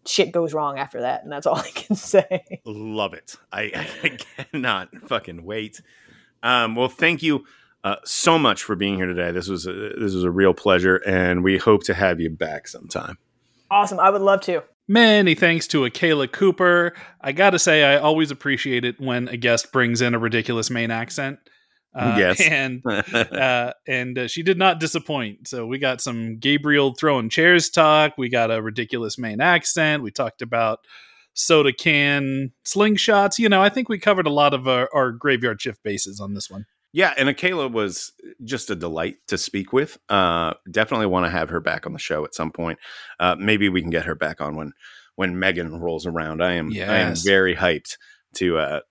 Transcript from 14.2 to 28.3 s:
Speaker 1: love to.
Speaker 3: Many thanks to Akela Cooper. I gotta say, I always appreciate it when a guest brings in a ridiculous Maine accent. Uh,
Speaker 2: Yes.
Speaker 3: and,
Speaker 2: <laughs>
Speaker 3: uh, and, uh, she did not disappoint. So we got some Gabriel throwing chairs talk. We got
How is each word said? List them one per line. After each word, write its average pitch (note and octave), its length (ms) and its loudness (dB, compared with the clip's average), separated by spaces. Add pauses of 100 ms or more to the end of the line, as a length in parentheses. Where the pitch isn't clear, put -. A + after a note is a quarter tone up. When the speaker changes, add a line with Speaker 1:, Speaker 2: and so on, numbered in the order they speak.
Speaker 1:
love G3 220 4
to. F3 200 -2 (260)
Speaker 3:
Many G#3 480 6
thanks E3 320 2
to C#3+ 160 2
Akela C#3+ 440 0
Cooper. F3 640 2 (300)
I C#3 100 -4
gotta F#3 260 6
say, D#3 260 4
I C#3+ 120 6
always D3+ 360 2
appreciate C3 520 -2
it A#2+ 160 -6
when B2 280 -4
a B2 100 -8
guest A#2 340 0
brings A#2+ 300 0
in A#2+ 120 2
a A#2 40 -2
ridiculous A2+ 500 -2
Maine A#2 220 -4
accent. B2+ 480 -8 (560)
Uh, A#2+ 240 0
Speaker 2:
Yes. - 220 2
Speaker 3:
and, C3+ 440 2
Speaker 2:
<laughs> - 20 -6
Speaker 3:
uh, A#2+ 840 0 (140)
and, B2+ 320 -4
uh, B2 100 -4
she E3 140 -8
did F3+ 160 0
not F3+ 220 2
disappoint. D3 680 -6
So B2 160 -8
we B2+ 140 -6
got C3 240 -2
some A2+ 360 -6
Gabriel C#3+ 540 2
throwing B2+ 380 0
chairs E3+ 400 4
talk. D3+ 480 4
We B2+ 100 -4
got A#2 220 0